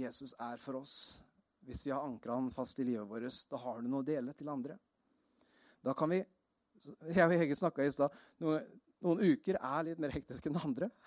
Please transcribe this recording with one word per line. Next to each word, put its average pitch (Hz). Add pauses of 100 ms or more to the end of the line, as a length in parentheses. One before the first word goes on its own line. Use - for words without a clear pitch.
Jesus 127
er 120
for 131
oss. - (420)
Hvis 123
vi 139
har 139
ankret 117
han 127
fast 127
i 131
livet 107
vårt, 113 (260)
da 131
har 117
du 120
noe 135
å 127
dele 143
til 147
andre. 143 (1040)
Da 135
kan 156
vi, 185 (880)
jeg 175
og 170
Hege 151
snakket 147
i 135
stad, 143 (240)
noen, 156 (400)
noen 175
uker 185
er 139
litt 165
mer 147
hektiske 147
enn 160
andre. 147 (180)